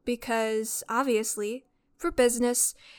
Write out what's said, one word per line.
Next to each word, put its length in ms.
because 840
obviously, 800
for 120
business, 640